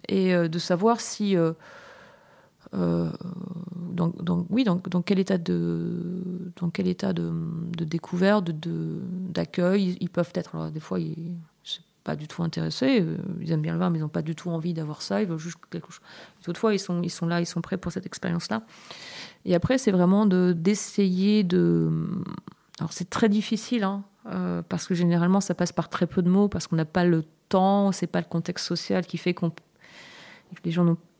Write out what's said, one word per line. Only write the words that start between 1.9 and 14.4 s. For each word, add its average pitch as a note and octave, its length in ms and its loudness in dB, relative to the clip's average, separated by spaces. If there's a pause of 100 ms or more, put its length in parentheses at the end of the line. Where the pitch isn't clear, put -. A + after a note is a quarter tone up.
euh, E2+ 380 0 (640)
dans, F3 320 -2
dans, E3+ 420 -2
oui, A#3+ 140 2
dans, F3+ 260 2
dans F3 140 0
quel F#3+ 160 2
état F#3+ 180 2
de, E3+ 880 -2 (360)
dans E3+ 120 -2
quel F#3 160 -2
état F#3 260 -2
de, E3 180 -2 (460)
de E3 80 -2
découverte, F3+ 600 0
de, E3+ 60 -2
de, D#3+ 500 -4 (280)
d'accueil, F3+ 600 0
ils, F3+ 120 -4
ils F3 80 -4
peuvent F3 240 -2
être. F3 220 -6
Alors, D#3+ 160 -6
des D#3 80 -8
fois, F3+ 200 -6
ils, E3 360 -6 (280)
c'est - 180 -12 (220)
pas D#3 120 -4
du D3+ 120 -10
tout - 140 -8
intéressés, E3+ 600 0
euh, D#3+ 160 -2 (220)
ils E3 120 -4
aiment D#3 100 2
bien E3 120 -2
le E3 60 0
vin, F3+ 120 2
mais D#3+ 80 0
ils - 20 -2
n'ont D#3 60 -2
pas D3+ 160 -4
du D#3+ 100 -6
tout F3 160 -8